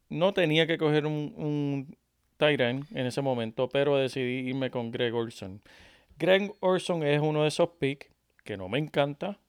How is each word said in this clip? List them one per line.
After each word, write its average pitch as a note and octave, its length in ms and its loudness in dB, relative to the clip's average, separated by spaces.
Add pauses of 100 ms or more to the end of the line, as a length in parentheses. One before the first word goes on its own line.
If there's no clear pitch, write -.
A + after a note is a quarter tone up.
no E3+ 240 0
tenía D#3+ 340 4
que D#3+ 100 0
coger D3+ 300 2
un, D3+ 300 -4
un D3 600 -4 (400)
tight D3 240 2
end B2+ 260 0 (100)
en B2+ 100 0
ese B2 160 -2
momento, B2 460 -2
pero C#3+ 280 2
decidí B2+ 520 -2
irme C3 240 -2
con A#2 180 -4
Greg A#2 240 -2
Olson. A2 480 -6 (560)
Greg F#3+ 400 4
Olson F3+ 460 0
es D3 160 2
uno D3+ 220 2
de D3+ 60 4
esos E3+ 200 2 (100)
picks C#3 300 -4 (340)
que G#2 140 -10
no F#2+ 120 -8
me A#2+ 120 -2
encanta, D3+ 580 -2 (100)